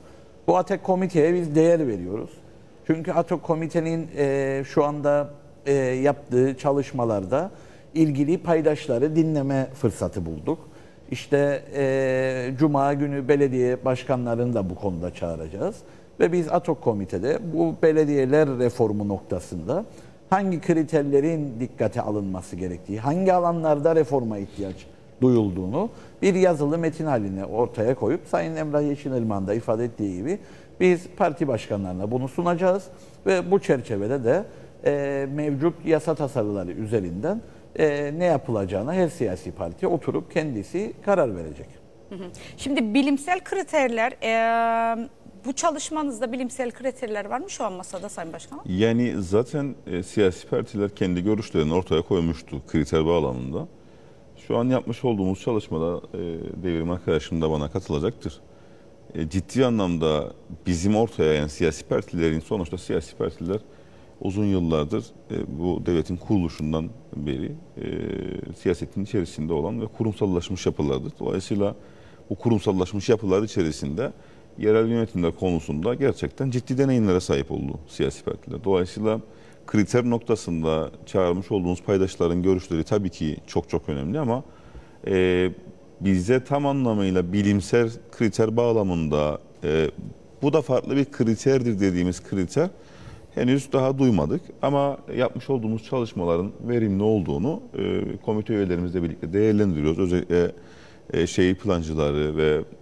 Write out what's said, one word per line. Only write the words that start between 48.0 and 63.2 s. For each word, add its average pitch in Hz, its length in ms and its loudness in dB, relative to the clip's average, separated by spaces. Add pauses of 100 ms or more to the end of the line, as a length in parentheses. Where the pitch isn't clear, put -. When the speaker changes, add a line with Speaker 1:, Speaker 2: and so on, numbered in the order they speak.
Speaker 2:
Sayın 165 240 -10
Başkanım? 262 320 -14
Speaker 3:
Yani 110 560 2
zaten, 123 540 0 (120)
e, 90 160 -4
siyasi 95 440 0
partiler 110 480 -2
kendi 90 280 0
görüşlerini 95 500 0
ortaya 90 280 2
koymuştu 82 680 -2
kriter 80 380 2
bağlamında. 73 640 0 (800)
Şu 117 100 0
an 120 80 0
yapmış 127 400 -2
olduğumuz 95 360 0
çalışmada, 85 600 -2 (120)
e, 92 60 -8 (440)
Devrim 82 280 -2
arkadaşım 82 500 -2
da 80 100 2
bana 73 200 -2
katılacaktır. 85 680 -4 (720)
E, 80 160 -6
ciddi 113 360 0
anlamda 82 680 0 (340)
bizim 90 280 2
ortaya, 98 380 2
yani 76 160 0
siyasi 78 360 -2
partilerin, 82 540 0
sonuçta 90 380 -6
siyasi - 380 -6
partiler 90 440 -4 (600)